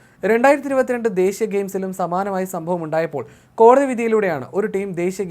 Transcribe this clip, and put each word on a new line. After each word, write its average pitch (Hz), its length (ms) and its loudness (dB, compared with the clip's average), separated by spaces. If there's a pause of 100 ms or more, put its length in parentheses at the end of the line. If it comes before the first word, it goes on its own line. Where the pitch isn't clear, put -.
(320)
രണ്ടായിരത്തി 269 380 4
ഇരുപത്തിരണ്ട് 254 380 0 (140)
ദേശീയ 196 320 0
ഗെയിംസിലും 190 460 -4
സമാനമായ 185 440 -2 (120)
സംഭവം 170 300 -6
ഉണ്ടായപ്പോൾ 156 380 -4 (360)
കോടതി 247 320 8
വിധിയിലൂടെയാണ് 214 540 -2 (120)
ഒരു 202 180 0
ടീം 196 140 -4 (140)
ദേശീയ 190 280 -4